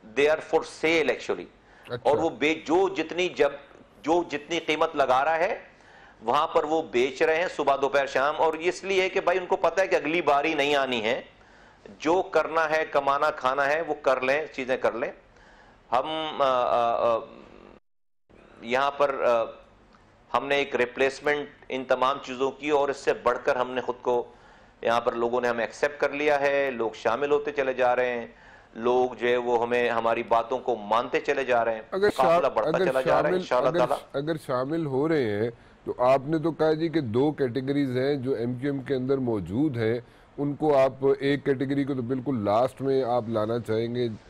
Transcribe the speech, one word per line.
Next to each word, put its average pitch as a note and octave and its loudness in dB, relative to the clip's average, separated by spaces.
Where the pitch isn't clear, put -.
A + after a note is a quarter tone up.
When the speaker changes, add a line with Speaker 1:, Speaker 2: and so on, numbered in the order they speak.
Speaker 1:
they D3 4
are D3+ -4
for D#3+ 0
sale D#3 0
actually। F2+ -4
Speaker 2:
अच्छा। B2 0
Speaker 1:
और D3+ 4
वो E3 0
बे-, D3 -2
जो F#3 4
जितनी, D#3+ -2
जब, C#3+ 0
जो E3+ 2
जितनी D#3 -4
कीमत D#3+ 0
लगा C3 2
रहा D#3+ 2
है F#3+ -4
वहाँ C3 2
पर - 2
वो D#3 0
बेच B2+ 0
रहे D#3+ 2
हैं F3+ -2
सुबह, C#3 0
दोपहर, C#3 2
शाम, C3+ 0
और D#3 2
इसलिए F#3 0
कि F#3 -2
भाई F3 0
उनको F3+ -2
पता E3+ 0
है F#3+ 2
कि F3+ 2
अगली D#3 0
बारी D3 2
नहीं C#3+ 2
आनी B2+ 0
है, B2 -2
जो F3 2
करना D#3+ 0
है, D#3 0
कमाना, C#3+ 0
खाना C#3 0
है, D3+ 2
वो D3+ -4
कर C3 0
लें, C#3+ 0
चीज़ें B2 -2
कर A2 0
लें। D3 -4
हम, D#3 -2
अ, C#3 4
अ, A#2 2
अ, A2+ 0
यहाँ B2+ 2
पर, C#3+ 0
अ, A#2 0
हमने C#3 0
एक C#3 -4
replacement C3+ -2
इन C3 -4
तमाम B2+ 0
चीज़ों C3+ -4
की, C#3+ -6
और C#3+ 2
इससे C#3 -2
बढ़कर B2 0
हमने B2 -2
ख़ुद B2 -6
को B2 -2
यहाँ A#2 2
पर A#2+ -2
लोगों A#2+ 0
ने A#2+ 0
हमें A#2 0
accept C#3+ -4
कर C#3+ 0
लिया C#3+ 0
है, C#3 2
लोग A2+ -4
शामिल C3 -2
होते D3 0
चले C3 -2
जा B2 2
रहे B2+ 0
हैं, A#2 -6
लोग B2 2
जो A2+ -4
है B2 4
वो A#2+ 0
हमें, A#2+ 2
हमारी A#2 0
बातों A#2 0
को B2 -2
मानते A#2+ -2
चले C#3 -2
जा A#2+ 2
रहे G2 0
हैं, F#2 -10
Speaker 2:
अगर G3 2
Speaker 1:
काफिला D#3 4
Speaker 2:
शा-, - -2
Speaker 1:
बढ़ता D3 0
Speaker 2:
अगर F#3 2
Speaker 1:
चला C3 0
जा C3 -2
रहा D3 4
है, C#3+ 0
Speaker 2:
शामिल, F3+ 0
Speaker 1:
इंशाल्लाह B2+ 0
Speaker 2:
अगर E3+ 0
Speaker 1:
ताला। B2+ 2
Speaker 2:
श-, - -12
अगर D3+ -4
शामिल D3 -4
हो C#3 0
रहे D#3 2
हैं, A2 0
तो - -6
आपने C3+ 2
तो D#3 -2
कहा D#3 2
जी D#3+ -2
कि D#3+ 0
दो C3 2
categories C3+ -2
हैं C3+ 0
जो B2+ -2
एमक्यूएम B2 -4
के C3 -4
अंदर C3 0
मौजूद A#2+ -2
हैं, A#2 -2
उनको C#3+ 0
आप C3+ 4
एक C#3 0
category C#3 0
को C3+ -4
तो B2+ -4
बिल्कुल B2 -4
last A#2 2
में C3+ 0
आप A#2+ 0
लाना A2 -2
चाहेंगे A#2 -2